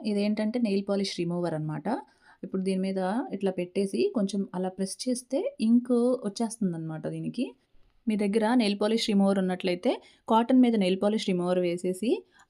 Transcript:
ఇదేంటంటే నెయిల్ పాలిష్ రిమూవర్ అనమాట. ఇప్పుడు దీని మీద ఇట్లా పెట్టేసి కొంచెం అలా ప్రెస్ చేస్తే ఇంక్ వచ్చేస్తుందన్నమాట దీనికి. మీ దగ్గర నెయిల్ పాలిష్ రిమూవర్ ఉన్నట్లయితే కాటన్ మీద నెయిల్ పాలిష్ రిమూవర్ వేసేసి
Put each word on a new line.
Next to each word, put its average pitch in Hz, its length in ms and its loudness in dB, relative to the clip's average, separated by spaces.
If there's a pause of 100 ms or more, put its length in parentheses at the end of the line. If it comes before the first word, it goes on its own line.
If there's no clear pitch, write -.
ఇదేంటంటే 214 560 0
నెయిల్ 202 260 0
పాలిష్ 196 300 -2
రిమూవర్ 175 380 -2
అనమాట. 156 320 -4 (560)
ఇప్పుడు 190 200 -6
దీని 190 180 -2
మీద 190 200 -2 (320)
ఇట్లా 190 180 -2
పెట్టేసి 190 500 -2 (100)
కొంచెం 202 300 -2 (140)
అలా 185 140 -4
ప్రెస్ 190 300 -6
చేస్తే 254 400 -4 (220)
ఇంక్ 240 320 4 (320)
వచ్చేస్తుందన్నమాట 175 840 -4
దీనికి. 160 360 -6 (640)
మీ 220 100 0
దగ్గర 208 280 2 (100)
నెయిల్ 208 240 2
పాలిష్ 220 280 0
రిమూవర్ 196 320 4
ఉన్నట్లయితే 185 520 0 (380)
కాటన్ 233 320 6
మీద 240 160 6
నెయిల్ 190 220 2
పాలిష్ 214 300 0
రిమూవర్ 180 320 2
వేసేసి 180 500 -2 (400)